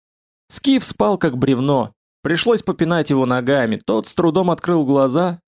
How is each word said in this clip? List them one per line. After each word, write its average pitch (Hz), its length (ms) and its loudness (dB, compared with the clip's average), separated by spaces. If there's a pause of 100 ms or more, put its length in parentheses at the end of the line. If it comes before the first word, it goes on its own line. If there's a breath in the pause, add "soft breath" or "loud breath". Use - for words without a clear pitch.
(480)
Скиф - 360 0
спал, 208 320 0
как 139 220 -2
бревно. 131 560 0 (280)
Пришлось 202 400 0
попинать 170 480 -2
его 135 160 2
ногами, 123 580 0
тот - 220 -2
с - 80 -6
трудом 175 380 2
открыл 160 320 0
глаза, 139 640 0